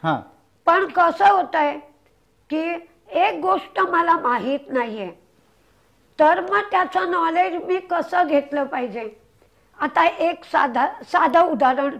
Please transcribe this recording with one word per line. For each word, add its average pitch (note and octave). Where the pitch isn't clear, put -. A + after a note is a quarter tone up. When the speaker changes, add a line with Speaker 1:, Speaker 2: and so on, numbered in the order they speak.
Speaker 1:
हां. D3+
Speaker 2:
पण F#4
कसं E4+
होतंय D#4+
की E4
एक E4+
गोष्ट F#4
मला E4+
माहीत B3
नाहीये, A3
तर E4
मग G4
त्याचं F#4
नॉलेज E4+
मी F#4
कसं F4+
घेतलं C#4+
पाहिजे? A#3+
आता D#4
एक E4+
साधा, C4+
साधं E4
उदाहरण C#4